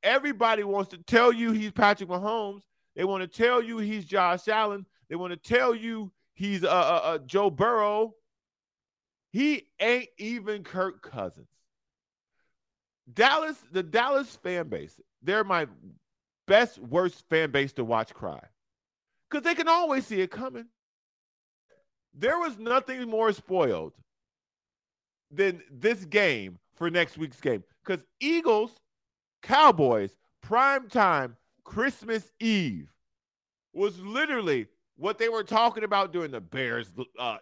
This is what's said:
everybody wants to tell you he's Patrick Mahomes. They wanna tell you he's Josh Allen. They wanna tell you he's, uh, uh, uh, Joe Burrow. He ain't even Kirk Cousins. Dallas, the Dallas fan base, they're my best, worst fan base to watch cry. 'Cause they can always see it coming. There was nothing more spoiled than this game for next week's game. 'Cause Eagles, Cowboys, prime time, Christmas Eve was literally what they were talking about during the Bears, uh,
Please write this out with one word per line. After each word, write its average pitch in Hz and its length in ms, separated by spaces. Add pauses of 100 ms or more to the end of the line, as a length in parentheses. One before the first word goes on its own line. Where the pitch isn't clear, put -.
everybody 226 640
wants 196 260
to 180 80
tell 233 340
you 233 200
he's 214 200
Patrick 202 380
Mahomes. 202 520 (320)
They 175 100
wanna 190 220
tell 240 360
you 226 160
he's 214 260
Josh 180 440
Allen. 214 360 (240)
They 160 80
wanna 175 200
tell 247 380
you 220 380 (220)
he's, 190 280
uh, 175 60
uh, 165 360
uh, 160 160
Joe 196 300
Burrow. 214 640 (1160)
He 277 380 (120)
ain't 240 280 (100)
even 208 440
Kirk 185 400
Cousins. 95 460 (1700)
Dallas, 294 420 (160)
the 185 100
Dallas 240 540
fan 175 320
base, 78 320 (220)
they're 202 220
my 175 220 (800)
best, 220 320
worst 160 520
fan 160 200
base 139 240
to 123 100
watch 113 280
cry. 80 300 (880)
'Cause 294 120
they 339 120
can 320 140
always 330 380
see 202 160
it 180 80
coming. 240 380 (1500)
There 247 240
was 320 200
nothing 254 500
more 220 240
spoiled 117 600 (1400)
than 180 400
this 190 360
game 131 520 (160)
for 170 160
next 170 280
week's 156 220
game. 117 220 (220)
'Cause 185 180 (180)
Eagles, 262 600 (640)
Cowboys, 156 760 (240)
prime 262 480
time, 160 480 (280)
Christmas 220 760
Eve 165 500 (840)
was 185 260
literally 208 680 (280)
what 202 220
they 226 100
were 220 160
talking 220 400
about 196 280
during 165 180
the 120 100
Bears, 117 500 (280)
uh, 117 240